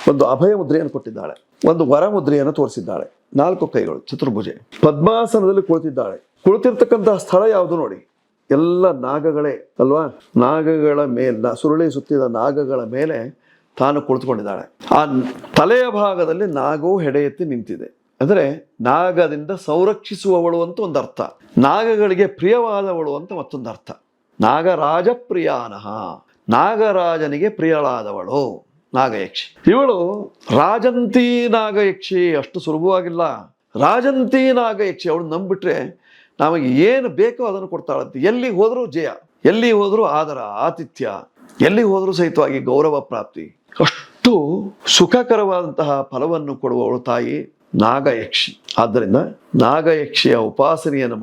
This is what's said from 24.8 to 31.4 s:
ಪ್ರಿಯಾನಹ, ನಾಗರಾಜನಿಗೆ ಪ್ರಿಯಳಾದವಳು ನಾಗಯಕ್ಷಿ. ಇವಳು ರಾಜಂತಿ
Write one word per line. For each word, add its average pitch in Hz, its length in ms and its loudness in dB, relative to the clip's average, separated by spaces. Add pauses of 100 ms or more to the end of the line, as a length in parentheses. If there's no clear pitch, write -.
ಪ್ರಿಯಾನಹ, 120 580 -4 (720)
ನಾಗರಾಜನಿಗೆ 175 920 0 (120)
ಪ್ರಿಯಳಾದವಳು 123 800 -2 (520)
ನಾಗಯಕ್ಷಿ. 110 540 -2 (240)
ಇವಳು 247 260 4 (640)
ರಾಜಂತಿ 240 680 2 (320)